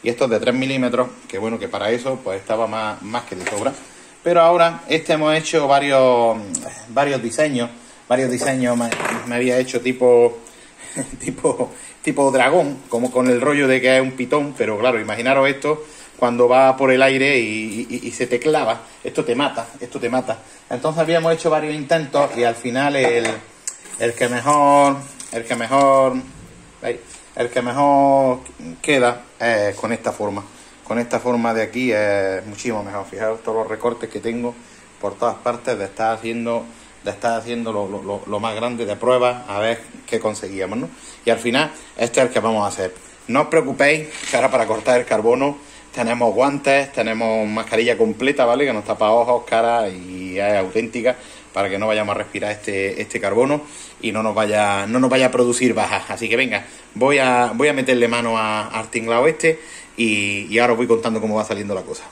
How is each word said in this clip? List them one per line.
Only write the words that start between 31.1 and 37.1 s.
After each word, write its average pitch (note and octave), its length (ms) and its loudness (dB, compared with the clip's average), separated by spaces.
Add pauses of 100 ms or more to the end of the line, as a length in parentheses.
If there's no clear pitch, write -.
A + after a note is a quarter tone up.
forma A#2 340 0
de A2+ 80 0
aquí B2 300 -2
es G2+ 560 0
muchísimo G#2 360 -6
mejor. G2 220 -10
Fijaos A2 380 -6
todos A2+ 160 -2
los A2 80 -4
recortes A#2 420 -6
que G#2 100 -10
tengo A#2+ 360 -6 (440)
por G2+ 200 -6
todas A2+ 160 0
partes A#2 420 -4
de G2 80 -6
estar A2 300 -4
haciendo, A#2 500 -6 (380)
de G2+ 80 -6